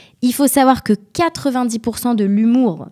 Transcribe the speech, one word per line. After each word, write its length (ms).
Il 120
faut 140
savoir 360
que 100
quatre-vingt-dix 640
pour 200
cent 160
de 100
l'humour 680